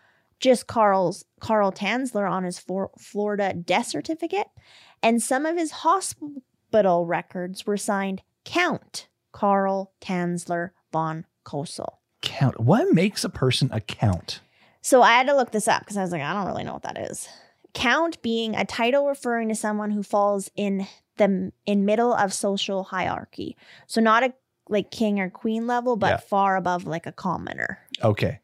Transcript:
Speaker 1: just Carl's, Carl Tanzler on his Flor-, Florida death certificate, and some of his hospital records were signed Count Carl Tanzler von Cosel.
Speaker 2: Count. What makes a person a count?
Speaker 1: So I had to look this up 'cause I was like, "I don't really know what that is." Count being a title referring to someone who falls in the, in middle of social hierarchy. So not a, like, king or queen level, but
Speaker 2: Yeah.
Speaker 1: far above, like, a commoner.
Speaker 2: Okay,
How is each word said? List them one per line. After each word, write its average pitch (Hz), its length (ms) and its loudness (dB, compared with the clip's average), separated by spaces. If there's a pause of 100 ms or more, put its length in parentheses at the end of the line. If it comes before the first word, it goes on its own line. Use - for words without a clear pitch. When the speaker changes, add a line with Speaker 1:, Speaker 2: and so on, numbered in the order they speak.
(400)
Speaker 1:
just 254 280 4
Carl's, 190 580 2 (140)
Carl 208 320 2
Tanzler 208 580 -2
on 185 140 -2
his 180 160 -6
Flor-, 190 400 -6
Florida 202 540 -2
death 180 340 -2
certificate, 330 600 -6 (540)
and 233 220 2
some 269 220 0
of 330 120 -2
his 330 140 -2
hospital 254 1300 0
records 180 600 -6
were 208 120 -2
signed 196 440 -4 (240)
Count - 640 -4 (240)
Carl 196 600 0 (100)
Tanzler 175 720 -4 (200)
von 160 340 -4 (200)
Cosel. - 500 -8 (260)
Speaker 2:
Count. - 380 0
What 233 340 4
makes 196 300 2
a 202 60 -4
person 131 440 0
a 110 80 -2
count? - 600 -2 (400)
Speaker 1:
So 269 200 6
I 233 120 8
had 254 140 4
to 285 80 4
look 254 160 2
this 214 160 -2
up - 180 2
'cause 196 120 -8
I 196 40 0
was 185 100 -2
like, 165 100 -4
"I 147 120 -4
don't 196 120 -2
really - 180 -6
know 65 100 -8
what 69 100 -12
that - 140 -10
is." - 300 -10 (460)
Count 320 480 0
being 226 340 -2
a 202 100 0
title 254 420 0
referring 240 420 -2
to 220 60 -2
someone 208 360 -2
who 208 120 -2
falls 202 520 0
in 196 320 -2 (300)
the, 190 340 2 (140)
in 202 200 2
middle 226 280 2
of 196 200 0
social 196 500 -2
hierarchy. - 720 -6 (320)
So - 140 -2
not 226 220 6
a, 254 100 0 (360)
like, 196 220 -2
king 208 280 0
or 185 100 -2
queen 226 380 -4
level, 240 280 0
but 196 160 0
Speaker 2:
Yeah. - 60 0
Speaker 1:
far 196 380 2
above, 180 300 -2
like, 165 220 -6
a 160 40 -10
commoner. - 680 -6 (240)
Speaker 2:
Okay, 101 400 0